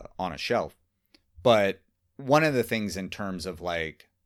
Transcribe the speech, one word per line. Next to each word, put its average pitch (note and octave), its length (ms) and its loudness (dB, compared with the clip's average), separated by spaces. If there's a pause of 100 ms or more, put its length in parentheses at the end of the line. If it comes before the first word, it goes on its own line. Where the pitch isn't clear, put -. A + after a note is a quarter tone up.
(200)
on F2+ 140 -4
a C#2 40 -10
shelf. G2 380 -2 (680)
But G#2 380 4 (360)
one C#3 260 4
of D3+ 100 2
the A#2+ 100 2
things G#2 340 -4
in F#2+ 120 -8
terms F#2 360 -8
of, E2+ 160 -8
like, E2+ 480 -6 (160)